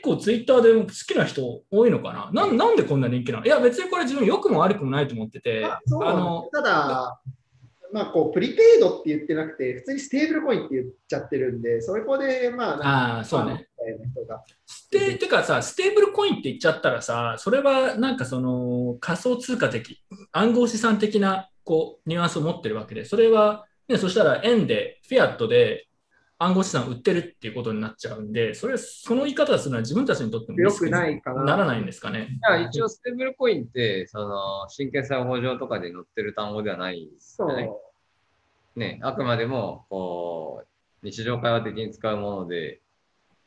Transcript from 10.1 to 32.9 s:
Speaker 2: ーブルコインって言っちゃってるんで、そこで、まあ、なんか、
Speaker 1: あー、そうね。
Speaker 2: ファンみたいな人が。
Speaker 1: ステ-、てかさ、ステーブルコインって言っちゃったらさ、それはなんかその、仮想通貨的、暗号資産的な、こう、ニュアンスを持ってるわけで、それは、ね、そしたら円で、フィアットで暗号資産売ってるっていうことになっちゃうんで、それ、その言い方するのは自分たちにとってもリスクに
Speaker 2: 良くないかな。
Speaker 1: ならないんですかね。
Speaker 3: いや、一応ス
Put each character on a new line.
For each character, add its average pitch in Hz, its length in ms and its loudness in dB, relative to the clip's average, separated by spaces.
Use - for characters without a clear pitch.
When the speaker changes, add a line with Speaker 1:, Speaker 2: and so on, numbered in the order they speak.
Speaker 2:
ー - 20 -2
ブ 330 60 -2
ル 320 80 -2
コ 285 100 0
イ 190 60 2
ン - 80 -6
っ - 20 -14
て 135 60 -4
言 127 100 -2
っ 127 40 -10
ち - 80 -6
ゃ 135 60 -4
っ 117 80 -12
て 143 100 -2
る 127 140 0
ん 117 100 -8
で、 117 180 0
そ 180 140 -4
こ 269 140 0
で、 262 320 0
ま 240 160 -4
あ、 180 40 -2
な 143 60 -4
ん 147 40 -8
か、 127 380 0
Speaker 1:
あ - 20 -6
ー、 107 40 -8
そ 139 180 0
う 107 40 -2
ね。 - 300 -8
Speaker 2:
フ - 60 -12
ァ - 80 -6
ン - 0 -
み - 0 -
た - 0 -
い 110 160 -10
な 127 40 -6
人 127 140 -10
が。 110 180 -12
Speaker 1:
ス - 240 -20
テ-、 392 280 2
て - 100 -4
か 233 160 4
さ、 135 180 0
ス - 140 -10
テ 381 140 2
ー 427 40 0
ブ 427 60 6
ル 403 120 4
コ 403 140 2
イ 392 40 0
ン - 40 0
っ - 20 0
て - 80 -10
言 131 120 -4
っ - 20 -18
ち - 80 -2
ゃ 156 60 6
っ - 80 -8
た 147 100 2
ら 117 120 -2
さ、 117 360 -2
そ - 140 -4
れ 269 80 4
は 269 360 2
な 254 160 0
ん - 40 -4
か - 80 -4
そ 127 160 -4
の、 123 600 -2
仮 175 180 -2
想 247 180 0
通 247 200 -4
貨 135 120 2
的、 - 340 -8
暗 214 200 4
号 240 140 4
資 226 120 -4
産 220 200 2
的 214 220 0
な、 190 300 0
こ - 420 -2
う、 - 40 -8
ニ 165 100 -2
ュ 175 40 0
ア 175 40 2
ン 165 40 -2
ス 170 100 -4
を - 20 -2
持 156 80 0
っ - 100 -6
て - 80 -6
る 107 80 -2
わ 110 100 -8
け 110 100 -14
で、 110 80 -8
そ - 120 -4
れ 226 120 6
は、 214 380 4
ね、 247 100 2
そ 190 120 0
し 185 60 -2
た 214 100 6
ら 135 180 4
円 220 240 4
で、 107 320 -2
フ 254 60 -2
ィ 247 80 6
ア 139 60 6
ッ - 80 -6
ト 117 100 0
で 117 400 2
暗 180 160 2
号 190 80 4
資 185 80 -4
産 131 160 -2
売 127 80 -6
っ - 20 -6
て 185 160 2
る 175 60 2
っ 170 40 0
て 117 100 -12
い - 20 -8
う 110 40 -10
こ 123 80 -6
と 113 120 -4
に 107 80 -4
な 110 60 -6
っ - 80 -14
ち - 120 -12
ゃ 107 80 -10
う 110 60 -10
ん 107 100 -10
で、 113 220 0
そ - 120 -6
れ、 254 120 -2
そ - 360 -6
の 262 100 2
言 285 80 -2
い - 20 -10
方 277 240 4
す 120 80 -6
る 135 60 -2
の 123 40 -2
は 113 60 -2
自 120 120 -4
分 262 120 2
た 196 100 2
ち 131 60 -6
に 110 80 -4
と 110 100 -4
っ - 60 -12
て - 60 -10
も - 60 -2
リ 190 120 6
ス 202 80 -2
ク 170 80 -2
に 151 40 -2
Speaker 2:
良 170 80 2
く 175 40 2
な 165 60 0
い 151 120 -4
か 131 140 -8
な。 131 100 -2
Speaker 1:
な 151 140 4
ら 196 80 2
な 123 100 0
い 110 60 -4
ん 95 40 -6
で 90 60 -10
す - 80 -20
か 113 100 -10
ね。 113 200 -6
Speaker 3:
い - 80 -8
や、 170 160 4
一 - 140 -6
応 - 80 0
ス - 140 -12